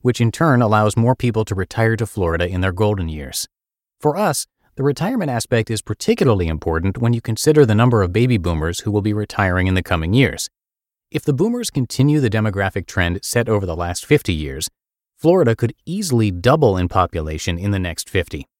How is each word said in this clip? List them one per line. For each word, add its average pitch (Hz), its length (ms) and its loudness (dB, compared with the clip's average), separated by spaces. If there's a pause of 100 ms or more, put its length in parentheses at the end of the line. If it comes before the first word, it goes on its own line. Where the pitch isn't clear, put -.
which 123 200 0
in 113 100 2
turn 139 300 2
allows 107 340 2
more 117 200 2
people 113 280 -2
to 104 120 -4
retire 113 400 0
to 110 100 -2
Florida 87 420 -2
in 92 140 -2
their 95 100 2
golden 98 380 0
years. 73 380 -10 (520)
For 151 160 0
us, 185 300 -2 (300)
the 135 80 -4
retirement 165 480 -2
aspect 117 400 -2
is 107 100 -4
particularly 113 680 0
important 82 520 -2
when 117 140 2
you 117 80 -2
consider 147 440 4
the 110 80 2
number 117 300 4
of 87 100 -2
baby 120 240 2
boomers 82 440 -2
who 104 100 -4
will 104 100 0
be 104 120 -2
retiring 95 520 0
in 95 80 2
the 92 80 2
coming 85 320 -2
years. 123 340 0 (640)
If - 140 -6
the 147 100 0
boomers 226 380 -2
continue 143 480 2
the 123 100 2
demographic 101 560 -2
trend 85 380 -2
set 117 260 -2
over 104 160 0
the 85 100 -4
last 87 300 -6
fifty 143 280 2
years, 76 360 -6 (480)
Florida 156 380 2
could 117 180 -2 (140)
easily 147 420 -2
double 110 480 2
in 90 100 0
population 85 680 -2
in 101 140 -4
the 98 80 0
next 87 280 -8
fifty. 80 380 -4 (140)